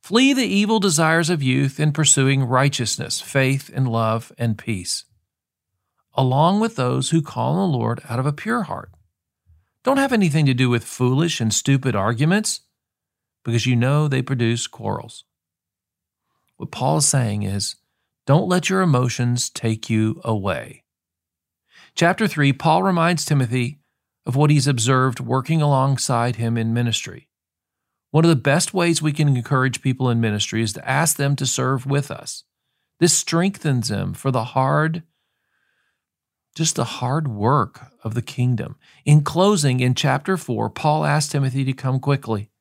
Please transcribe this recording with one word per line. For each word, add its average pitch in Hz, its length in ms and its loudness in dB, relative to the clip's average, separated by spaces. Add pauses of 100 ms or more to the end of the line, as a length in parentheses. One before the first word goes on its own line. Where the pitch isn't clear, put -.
"Flee 262 320 4
the 247 140 0
evil 208 320 2
desires 165 500 2
of 160 140 0
youth 135 360 0
in 151 120 2
pursuing 139 520 2
righteousness, 131 760 -2
faith, 135 500 -2
and 131 160 -2
love, 113 480 -2
and 113 220 -2
peace, - 480 -8 (1080)
along 143 440 2
with 226 160 -2
those 127 360 -2
who 160 100 2
call 131 340 -4
on 185 160 0
the 131 60 0
Lord 117 320 -2
out 120 80 -4
of 131 80 -2
a 147 80 -2
pure 220 300 -4
heart. - 280 -10 (920)
Don't 269 140 2
have 269 140 2
anything 160 360 4
to 131 80 4
do 135 160 2
with 120 120 0
foolish 135 560 0
and 113 140 0
stupid 135 420 0
arguments, 127 680 0 (840)
because 117 240 0
you 127 80 2
know 143 320 2
they 131 160 -2
produce 117 420 -2
quarrels." - 580 -10 (1300)
What - 140 -12
Paul 147 260 0
is 147 100 2
saying 104 360 0
is, 98 320 -6 (500)
don't 151 240 4
let 180 200 0
your 190 120 0
emotions 123 680 0
take 110 360 -4
you 110 360 0
away. 95 580 -4 (1160)
Chapter 180 300 2
three, 143 240 2
Paul 165 320 0
reminds 175 400 0
Timothy 127 560 -2 (460)
of 120 100 -4
what 147 140 4
he's 147 180 4
observed 127 540 0
working 131 400 -2
alongside 131 760 0
him 117 220 -2
in 113 160 -2
ministry. 117 560 -4 (800)
One 156 140 4
of 170 40 6
the 160 60 6
best 143 380 0
ways 170 280 0
we 151 120 -2
can 147 160 2
encourage 127 520 0
people 127 280 -2
in 117 100 2
ministry 110 420 -2
is 110 120 -4
to - 120 -12
ask 147 300 -2
them 139 220 -2
to - 80 -4
serve 127 400 -2
with 139 260 -2
us. - 320 -14 (560)
This 165 180 4
strengthens 160 720 -2
them 95 260 -4
for 135 160 -4
the 123 140 -2
hard, 151 600 0 (1500)
just 156 220 -4
the 151 80 -2
hard 131 460 -4
work 113 640 -2 (100)
of 110 100 -6
the 117 80 -4
kingdom. 123 540 -2 (300)
In 147 180 6
closing, 156 560 2
in 127 160 2
chapter 143 400 0
four, 110 340 -4
Paul 151 360 0
asked 147 260 0
Timothy 135 320 -2
to 131 80 -2
come 131 300 -2
quickly. 117 600 -2